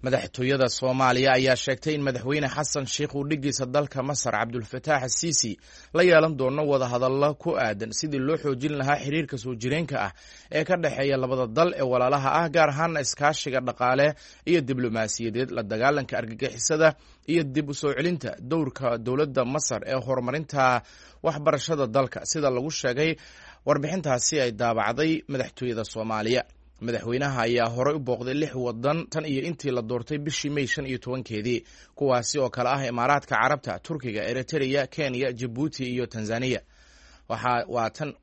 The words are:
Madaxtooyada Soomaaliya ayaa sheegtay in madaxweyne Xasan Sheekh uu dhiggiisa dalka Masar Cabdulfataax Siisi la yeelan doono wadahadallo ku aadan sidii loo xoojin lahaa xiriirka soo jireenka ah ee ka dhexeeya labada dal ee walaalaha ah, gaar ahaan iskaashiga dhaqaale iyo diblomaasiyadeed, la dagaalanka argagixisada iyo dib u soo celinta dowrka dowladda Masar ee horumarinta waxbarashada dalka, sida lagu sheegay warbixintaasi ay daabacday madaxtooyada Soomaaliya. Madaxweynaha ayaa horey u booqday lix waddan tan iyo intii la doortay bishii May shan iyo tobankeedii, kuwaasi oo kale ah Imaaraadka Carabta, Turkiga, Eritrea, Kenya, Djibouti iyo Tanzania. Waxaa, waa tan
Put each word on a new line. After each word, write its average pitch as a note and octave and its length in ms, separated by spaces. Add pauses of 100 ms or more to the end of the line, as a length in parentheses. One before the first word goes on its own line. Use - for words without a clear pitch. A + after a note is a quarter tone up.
Madaxtooyada C3 640
Soomaaliya C3 640
ayaa C3 240
sheegtay C#3 380
in D3 80
madaxweyne C3+ 460
Xasan C#3+ 380
Sheekh C#3+ 280
uu C#3+ 140
dhiggiisa C#3 380
dalka C#3 360
Masar C3+ 300
Cabdulfataax B2 800
Siisi C#3 460 (360)
la E3 80
yeelan D#3+ 340
doono C3 300
wadahadallo C3 680
ku - 240
aadan A2 340
sidii D3 260
loo C#3 180
xoojin C#3+ 420
lahaa C#3 180
xiriirka C#3+ 420
soo B2 160
jireenka C3+ 460
ah G2+ 120 (400)
ee D#3 120
ka F3+ 120
dhexeeya C#3 400
labada B2+ 300
dal D3+ 300
ee C#3+ 60
walaalaha C3 500
ah, E3 160
gaar D#3 220
ahaan D#3+ 260
iskaashiga C#3+ 640
dhaqaale B2+ 540 (320)
iyo E3+ 140
diblomaasiyadeed, A#2 920
la A#2+ 120
dagaalanka B2 560
argagixisada A#2+ 680 (400)
iyo E3 160
dib C#3+ 260
u C3+ 40
soo D3 180
celinta C#3 380 (100)
dowrka C3 580
dowladda C3 460
Masar C3 400
ee C3 220
horumarinta B2+ 760 (400)
waxbarashada D3 640
dalka, B2+ 380
sida D3 260
lagu B2+ 200
sheegay C#3+ 400 (540)
warbixintaasi C#3+ 760
ay B2 120
daabacday A#2 600 (160)
madaxtooyada A#2+ 560
Soomaaliya. A2 580 (380)
Madaxweynaha A#2+ 600
ayaa A#2 320
horey C3 200
u D#3+ 40
booqday B2 360
lix D3 200
waddan B2 440 (120)
tan D#3 160
iyo C3+ 160
intii D3 320
la B2 80
doortay A#2+ 360
bishii D3 320
May C#3+ 160
shan A#2+ 200
iyo C3 120
tobankeedii, A2+ 680 (300)
kuwaasi C3 440
oo B2+ 120
kale A#2+ 200
ah C#3 160
Imaaraadka B2+ 480
Carabta, B2+ 440
Turkiga, B2+ 440
Eritrea, C3 640
Kenya, C3 460
Djibouti B2 520
iyo B2 220
Tanzania. A2+ 540 (680)
Waxaa, A#2+ 400
waa A2+ 220
tan D3 200 (120)